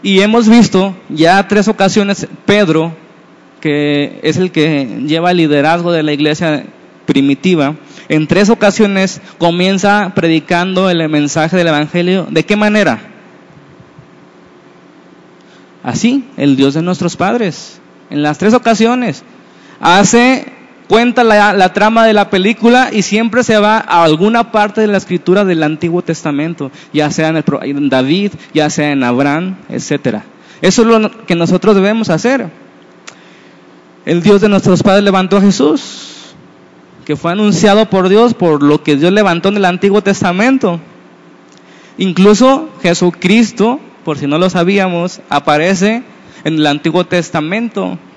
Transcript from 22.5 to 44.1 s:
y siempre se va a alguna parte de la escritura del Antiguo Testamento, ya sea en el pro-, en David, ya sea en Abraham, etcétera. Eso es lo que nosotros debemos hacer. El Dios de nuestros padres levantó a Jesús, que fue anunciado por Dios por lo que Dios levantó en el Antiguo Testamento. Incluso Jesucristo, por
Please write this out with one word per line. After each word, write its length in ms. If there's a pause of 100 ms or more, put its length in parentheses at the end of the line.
y 100
siempre 400
se 160
va 200
a 260
alguna 480
parte 300
de 40
la 120
escritura 460
del 200
Antiguo 380
Testamento, 680 (220)
ya 180
sea 200
en 80
el 40
pro-, 220
en 240
David, 460 (200)
ya 160
sea 220
en 100
Abraham, 540 (120)
etcétera. 540 (400)
Eso 200
es 60
lo 380
que 80
nosotros 400
debemos 340
hacer. 600 (1400)
El 180
Dios 180
de 80
nuestros 340
padres 220
levantó 320
a 60
Jesús, 920 (720)
que 100
fue 180
anunciado 580
por 180
Dios 240
por 300
lo 200
que 140
Dios 160
levantó 380
en 80
el 80
Antiguo 340
Testamento. 800 (1160)
Incluso 720 (120)
Jesucristo, 960 (260)
por 120